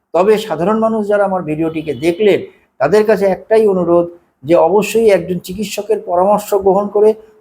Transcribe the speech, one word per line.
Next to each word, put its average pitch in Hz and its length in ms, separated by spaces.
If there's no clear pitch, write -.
তবে 196 240
সাধারণ 190 420
মানুষ 220 280
যারা 202 180
আমার 185 180
ভিডিওটিকে 156 500
দেখলেন, 170 480
তাদের 190 280
কাছে 202 200
একটাই 214 420
অনুরোধ 175 420
যে 156 120
অবশ্যই 202 540
একজন 175 300
চিকিৎসকের 202 600
পরামর্শ 196 540
গ্রহণ 196 340
করে 208 260